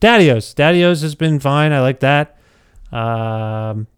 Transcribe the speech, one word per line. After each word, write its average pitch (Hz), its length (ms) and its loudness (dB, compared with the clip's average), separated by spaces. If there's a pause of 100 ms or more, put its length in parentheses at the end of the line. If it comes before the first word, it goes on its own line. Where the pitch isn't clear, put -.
Daddy-O's. 185 520 4
Daddy-O's 175 480 2
has 151 140 -6
been 156 260 -2
fine. 151 320 0
I 139 80 0
like 127 200 -2
that. 143 360 0 (560)
Um, 110 960 -6 (120)